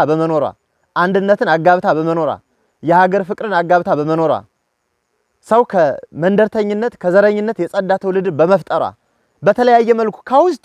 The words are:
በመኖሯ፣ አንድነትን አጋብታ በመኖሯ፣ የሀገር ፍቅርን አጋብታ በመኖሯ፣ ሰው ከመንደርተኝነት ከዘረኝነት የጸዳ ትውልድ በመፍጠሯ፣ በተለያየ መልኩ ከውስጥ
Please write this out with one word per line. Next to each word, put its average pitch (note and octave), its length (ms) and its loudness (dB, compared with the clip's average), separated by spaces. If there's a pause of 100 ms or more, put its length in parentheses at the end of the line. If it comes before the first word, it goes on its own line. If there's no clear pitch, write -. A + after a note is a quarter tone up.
በመኖሯ፣ D#3+ 380 0 (520)
አንድነትን G3 520 0
አጋብታ F3 460 2
በመኖሯ፣ D#3+ 360 -2 (520)
የሀገር F#3 420 2
ፍቅርን F#3+ 300 -8
አጋብታ F3 420 0
በመኖሯ፣ D3+ 360 -2 (1160)
ሰው A3+ 180 4
ከመንደርተኝነት G#3 1300 -2
ከዘረኝነት G#3 640 0
የጸዳ F3+ 380 -4
ትውልድ F#3+ 360 -4
በመፍጠሯ፣ D#3 500 0 (600)
በተለያየ A#3 500 2
መልኩ A3+ 300 -2
ከውስጥ D4 420 0